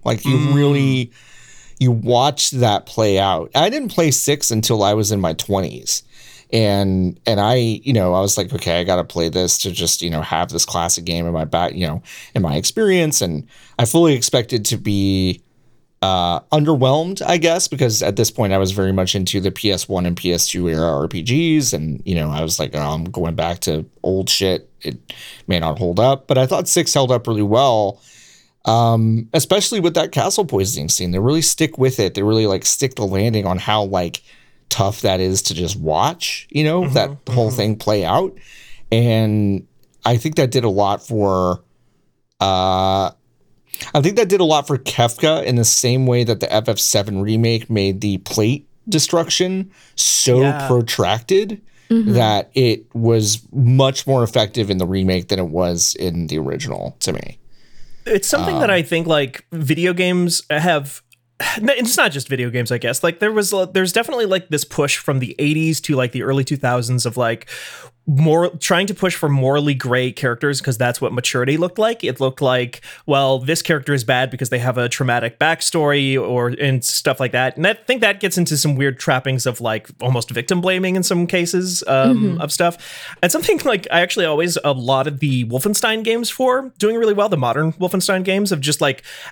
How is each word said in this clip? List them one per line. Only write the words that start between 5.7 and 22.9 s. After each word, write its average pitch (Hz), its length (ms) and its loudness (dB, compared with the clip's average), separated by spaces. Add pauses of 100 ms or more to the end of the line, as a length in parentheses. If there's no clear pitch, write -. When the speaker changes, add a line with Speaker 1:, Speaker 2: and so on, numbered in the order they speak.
Speaker 1:
And, 98 760 2
and 107 140 2
I, 113 440 2
you 135 80 0
know, 92 200 2
I 92 80 2
was 98 160 0
like, 95 160 -4
"Okay, 87 280 -2
I - 40 -2
gotta 90 200 0
play 82 240 -2
this 87 300 0
to - 120 -4
just, 87 320 -4
you 87 80 -4
know, 80 100 -2
have 82 300 -2
this 82 140 -2
classic 85 400 -2
game 85 220 -4
in 85 60 -2
my 80 120 -2
back, 85 300 -2
you 90 120 -2
know, 76 160 -6 (320)
in - 80 2
my 151 140 0
experience." 180 680 2
And 82 220 -4 (340)
I 123 60 4
fully 165 300 6
expected 120 520 0
to 117 100 -2
be, 95 680 0 (600)
uh, 90 380 0 (120)
underwhelmed, 156 720 2
I 175 140 2
guess, 165 300 2
because 127 340 -2
at 101 140 -2
this 113 160 0
point 104 200 0
I 98 60 2
was 95 140 0
very 95 200 0
much 92 220 0
into 98 260 -2
the 92 120 -2
P 101 180 -2
S 90 180 -4
one 90 180 -2
and 87 100 -2
P 87 160 -2
S 85 160 0
two 90 200 -4
era 80 140 0 (180)
R 76 80 0
P 87 140 -6
Gs. 151 500 0
And, 78 320 -6
you 92 120 -2
know, 78 140 -2
I 73 120 -4
was 80 160 -4
like, 78 160 -4
"Oh, 76 60 -4
I'm 78 240 -4